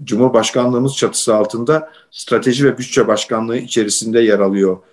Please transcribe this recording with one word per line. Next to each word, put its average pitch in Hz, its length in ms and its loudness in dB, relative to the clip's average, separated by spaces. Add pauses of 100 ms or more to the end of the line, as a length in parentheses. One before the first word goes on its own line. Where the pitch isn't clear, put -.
Cumhurbaşkanlığımız 123 920 0
çatısı - 380 0
altında 120 560 0 (200)
Strateji 123 540 0
ve 131 140 2
Bütçe 127 300 0
Başkanlığı 113 480 -2
içerisinde 113 640 0
yer 104 180 4
alıyor 98 380 2 (160)